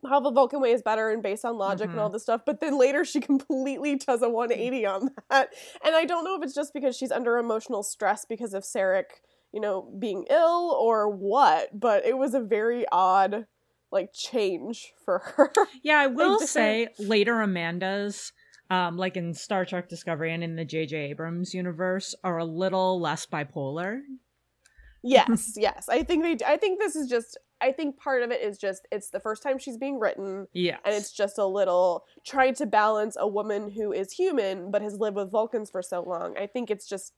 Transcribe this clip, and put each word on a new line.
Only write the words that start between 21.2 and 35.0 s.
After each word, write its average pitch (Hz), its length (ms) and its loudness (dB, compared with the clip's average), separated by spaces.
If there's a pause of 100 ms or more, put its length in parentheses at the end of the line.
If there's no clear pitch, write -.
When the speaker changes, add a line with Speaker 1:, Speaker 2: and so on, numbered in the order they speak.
Speaker 2:
universe, 185 640 -4 (100)
are 175 140 -2
a 165 60 -2
little 185 560 0
less 160 260 -2
bipolar. 156 760 -6 (1000)
Speaker 1:
Yes, 240 500 4
Speaker 2:
<laughs> - 40 -10
Speaker 1:
yes. - 320 0
I 285 140 2
think 330 200 2
they 330 140 2
d-, 220 80 -4
I 294 120 4
think 370 220 0
this 392 180 -2
is 294 120 -4
just, 233 300 -4 (220)
I 262 120 2
think 285 260 -4
part 262 240 0
of 233 80 -4
it 247 120 -2
is 208 160 -6
just, 190 340 -6
it's 202 180 -8
the 202 100 -6
first 220 220 -6
time 269 160 -2
she's 254 180 -10
being 269 220 -4
written. 196 540 -4
Speaker 2:
Yes. 175 320 -2
Speaker 1:
And 202 100 0
it's 208 180 -4
just 202 260 -4
a 208 80 2
little 185 580 2 (200)
trying 262 300 0
to 294 120 -4
balance 214 520 2
a - 80 0
woman 208 440 -4
who 208 220 -4
is 190 200 -4
human 202 580 -2
but 202 120 0
has 208 160 -6
lived 208 180 -2